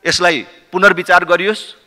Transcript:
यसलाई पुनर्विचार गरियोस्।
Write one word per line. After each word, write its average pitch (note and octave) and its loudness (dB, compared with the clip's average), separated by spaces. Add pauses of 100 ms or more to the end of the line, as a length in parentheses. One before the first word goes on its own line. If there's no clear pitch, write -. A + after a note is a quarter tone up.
यसलाई E3+ -2 (300)
पुनर्विचार F3+ 2
गरियोस्। F#3+ -2 (140)